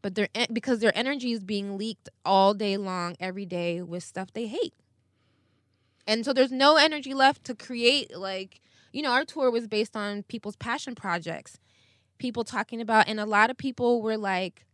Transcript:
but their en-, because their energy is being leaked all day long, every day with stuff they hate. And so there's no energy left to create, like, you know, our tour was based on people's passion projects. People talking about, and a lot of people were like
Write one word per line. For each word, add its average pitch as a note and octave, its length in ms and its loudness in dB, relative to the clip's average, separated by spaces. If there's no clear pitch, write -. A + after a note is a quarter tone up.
but F#3+ 120 -6
their G#3 200 0
en-, A#3 180 -2
because A#3 280 -2
their A3 160 4
energy B3 360 -2
is G#3+ 100 -4
being G3+ 360 -6
leaked F3+ 300 -10
all F#3+ 300 6
day G3 220 0
long, F3+ 420 -4
every F#3 280 -8
day F3 360 -4
with E3+ 220 -8
stuff - 300 -10
they A3+ 120 -8
hate. C#4+ 280 -6
And A3 180 0
so C4+ 80 0
there's B3+ 200 2
no C#4 240 6
energy D4 380 2
left C4+ 300 4
to B3 100 -8
create, B3 600 0
like, F#3+ 440 -8
you D4 100 -6
know, C4 80 0
our C4 140 2
tour C4+ 260 0
was A#3 160 -2
based G#3+ 300 -4
on G3+ 280 -6
people's G#3+ 320 -12
passion A#3+ 380 -6
projects. E3+ 640 -8
People A#3 260 -4
talking A3+ 360 -6
about, A3 280 6
and G#3+ 100 -4
a G#3+ 80 -6
lot G#3+ 240 4
of B3+ 60 -8
people A#3+ 460 0
were A3 160 -2
like F#3+ 560 -4